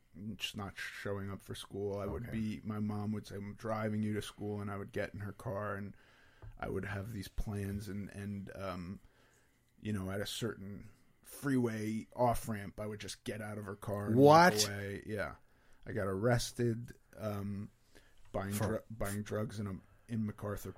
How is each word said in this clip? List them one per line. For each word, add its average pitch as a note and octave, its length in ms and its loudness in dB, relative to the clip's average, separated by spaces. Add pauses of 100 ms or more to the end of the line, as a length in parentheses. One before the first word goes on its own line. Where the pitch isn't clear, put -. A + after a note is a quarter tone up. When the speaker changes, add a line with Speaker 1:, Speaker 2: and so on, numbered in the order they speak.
(360)
Speaker 1:
Just - 200 -6
not G2 180 -6
showing G2+ 560 -6
up G2 140 -8
for G#2+ 100 -8
school. G2 460 -4
I G2 60 -2
would A2 180 -4
Speaker 2:
Okay. - 80 -8
Speaker 1:
be, A2 320 -2
my G#2+ 160 -2
mom G#2+ 320 0
would G#2 140 -4
say, G2 100 -10
"I'm G2+ 180 -8
driving G#2+ 480 -2
you G#2+ 120 0
to G2+ 80 0
school," G#2 380 -6
and G2+ 100 -4
I G2+ 60 -4
would G2 160 -8
get G2+ 220 -2
in G#2 60 -6
her G2 120 -6
car, G2+ 440 -4
and G2 180 -8 (640)
I - 100 -4
would F#2+ 180 -2
have G2+ 260 -4
these G2 160 -6
plans, G2+ 600 -2
and, G2 220 -4
and, G2+ 460 -6
um, F#2 420 -6 (840)
you G#2+ 120 -2
know, F#2+ 180 -2
at G2 100 -2
a G2+ 60 -4
certain G2+ 600 -6 (340)
freeway A2+ 920 0
off-ramp, A2+ 640 2
I G#2+ 60 -4
would G#2+ 120 -6
just G2+ 240 -10
get G#2+ 180 -4
out G#2 180 -6
of G2+ 60 -6
her G2 120 -6
car G2+ 300 -2
and A2+ 100 6
walk D#3 380 12
Speaker 2:
What? G#3 120 4
Speaker 1:
away. G2+ 400 -4
Yeah. F#2+ 280 -2 (520)
I G#2+ 60 -8
got G2 160 0
arrested, A#2+ 840 2 (260)
um, G2+ 480 -4 (640)
buying G2 220 -2
Speaker 2:
For G#2+ 120 2
Speaker 1:
dru-, A2 140 2 (100)
buying G#2 320 -2
drugs G#2 380 -2
in G2+ 80 -2
a, - 440 -10
in A2 140 2
MacArthur G2+ 520 -4